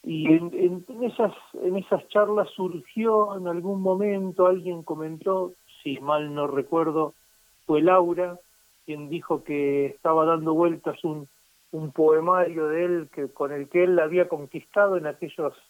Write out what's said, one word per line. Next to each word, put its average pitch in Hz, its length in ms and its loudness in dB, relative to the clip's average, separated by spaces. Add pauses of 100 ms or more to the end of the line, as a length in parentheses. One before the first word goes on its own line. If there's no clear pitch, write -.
Y 160 300 2
en, 170 200 2
en, 180 340 0
en 240 160 -8
esas, 220 300 -2 (280)
en 185 140 -2
esas 190 320 -4
charlas 208 440 2
surgió 202 840 -2
en 185 120 -6
algún 180 340 -4
momento, 190 680 0
alguien 175 340 0
comentó, 160 720 -6 (300)
si 135 160 -8
mal 151 340 -2
no 147 140 -2
recuerdo, 151 680 -2 (520)
fue 151 160 2
Laura, 180 580 2 (460)
quien 147 240 -12
dijo 160 340 -4
que 143 440 0
estaba 160 360 0
dando 160 300 2
vueltas 165 500 0
un, 151 240 -6 (460)
un 156 180 -8
poemario 160 800 2
de 170 160 0
él 170 260 -2
que, 143 160 -6
con 139 240 -6
el 143 160 -8
que 175 160 2
él 180 140 4
la 160 60 4
había 175 260 2
conquistado 175 680 0
en 151 120 -4
aquellos 147 460 -6 (160)